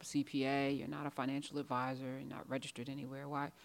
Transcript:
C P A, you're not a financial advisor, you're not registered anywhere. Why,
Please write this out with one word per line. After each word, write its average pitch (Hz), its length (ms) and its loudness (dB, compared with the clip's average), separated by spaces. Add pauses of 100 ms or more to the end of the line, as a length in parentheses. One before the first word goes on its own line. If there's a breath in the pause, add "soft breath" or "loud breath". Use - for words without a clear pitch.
C 143 220 2
P 139 200 2
A, 139 280 4
you're 135 160 0
not 147 180 -4
a 143 40 -2
financial 139 480 0
advisor, 131 600 0
you're 139 100 -6
not - 200 -8
registered 135 400 -2
anywhere. 135 400 -6
Why, 143 240 -2 (120 loud breath)